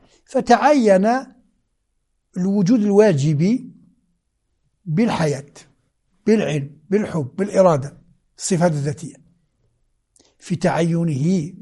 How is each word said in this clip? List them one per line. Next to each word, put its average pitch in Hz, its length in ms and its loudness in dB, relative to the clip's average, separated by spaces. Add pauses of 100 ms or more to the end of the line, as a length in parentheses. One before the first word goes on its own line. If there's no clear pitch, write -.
(240)
فتعين 226 800 2 (1300)
الوجود 196 440 0
الواجبي 196 920 2 (1120)
بالحياة، 160 640 -2 (800)
بالعلم، 151 440 0 (200)
بالحب، 170 480 -4
بالإرادة، 185 580 0 (420)
الصفات 175 340 0
الذاتية. 143 420 -8 (1200)
في - 180 -8
تعينه 165 1040 -2